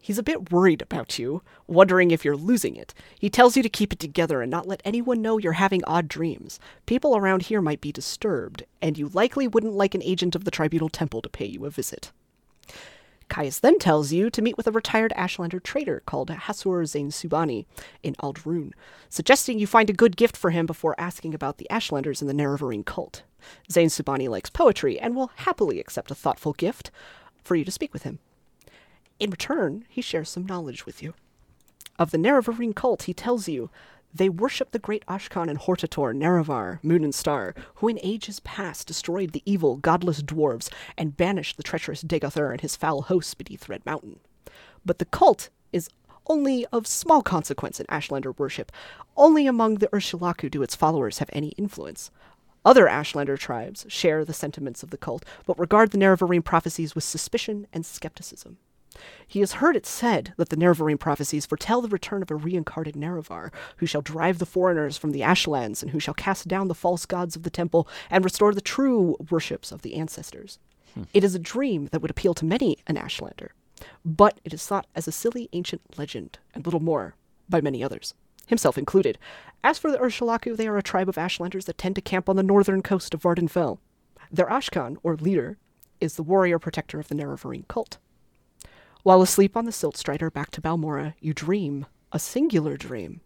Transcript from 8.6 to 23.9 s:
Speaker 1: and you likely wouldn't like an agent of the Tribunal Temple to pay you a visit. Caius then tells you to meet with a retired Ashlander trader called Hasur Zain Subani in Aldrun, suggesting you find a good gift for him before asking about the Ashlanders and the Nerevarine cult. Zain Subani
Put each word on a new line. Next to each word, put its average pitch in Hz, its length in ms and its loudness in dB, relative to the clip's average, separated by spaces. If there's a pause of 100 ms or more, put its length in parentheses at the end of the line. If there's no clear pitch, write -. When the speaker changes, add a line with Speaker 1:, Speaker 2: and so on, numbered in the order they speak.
Speaker 1:
and 156 160 -2
you 147 120 -4
likely 277 400 0
wouldn't 220 240 0
like 196 220 2
an 202 80 -2
agent 180 340 -2
of 185 80 -6
the 170 60 -2
Tribunal 160 400 0
Temple 135 320 -4
to - 60 -10
pay - 180 -8
you - 180 -10
a 147 60 -8
visit. - 420 -8 (1160)
Caius 143 280 -4
then 320 200 8
tells 156 340 4
you 190 160 2
to 226 140 -2
meet 226 160 0
with 226 80 -2
a 233 60 2
retired 220 440 0
Ashlander 180 420 -4
trader 262 460 -4
called 135 240 -4
Hasur 185 580 -2
Zain 147 240 -4
Subani 147 540 -2 (380)
in 135 140 -6
Aldrun, 156 560 -6 (360)
suggesting 247 500 2
you 208 80 0
find 220 220 6
a 202 60 0
good 190 240 6
gift 233 180 4
for 180 140 0
him 165 160 0
before 160 320 -4
asking 165 360 -8
about 147 220 -6
the - 140 -18
Ashlanders 147 500 -4
and 143 80 -4
the 135 60 -4
Nerevarine 139 500 -2
cult. - 380 -10 (500)
Zain 170 160 6
Subani 135 400 -2